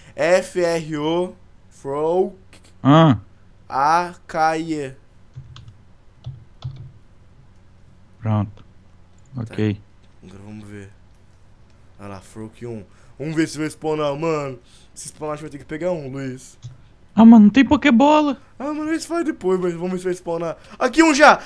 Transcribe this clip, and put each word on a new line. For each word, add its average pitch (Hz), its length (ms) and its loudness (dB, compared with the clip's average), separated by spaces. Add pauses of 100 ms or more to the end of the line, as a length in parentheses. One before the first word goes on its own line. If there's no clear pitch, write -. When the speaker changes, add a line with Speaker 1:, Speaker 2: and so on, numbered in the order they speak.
(160)
Speaker 1:
F 180 480 0
R 160 340 -4
O, 170 380 -4 (340)
Froak. 160 640 -4 (480)
Speaker 2:
Ah. 147 340 6 (520)
Speaker 1:
A 165 440 0 (140)
K 160 300 -2
I 165 160 -6
E. 139 200 -8 (3250)
Speaker 2:
Pronto. 107 440 -4 (720)
Speaker 1:
Tá. 127 60 -10
Speaker 2:
Ok. 107 360 -4 (460)
Speaker 1:
Agora 95 220 -20
vamos 104 220 -18
ver. 101 220 -20 (1080)
Olha 101 100 -18
lá, 98 100 -16
Froak 110 460 -18
um. 113 180 -12 (340)
Vamos 156 180 -8
ver 160 120 0
se 135 100 -12
vai 156 100 -4
spawnar, 151 480 -4
mano. 147 440 -6 (340)
Se - 140 -16
spawnar, 151 260 -10
a - 40 -12
gente 151 60 -16
vai 156 80 -16
ter 143 80 -16
que 123 60 -20
pegar 160 260 -6
um, 147 200 -8
Luiz. 135 460 -12 (580)
Speaker 2:
Ah, 220 100 8
mano, 226 200 10
não 208 40 10
tem 262 160 4
Pokébola. 285 720 2 (200)
Speaker 1:
Ah, 254 160 -10
mano, 302 160 -8
a 320 40 -4
gente 320 140 -8
faz 339 180 -4
depois, 185 340 -4
mas 180 140 -2
vamos 170 180 -8
ver 185 80 -6
se 180 60 -16
vai 180 80 -4
spawnar. 170 440 -8 (220)
Aqui 254 240 2
um 320 100 4
já! 262 320 8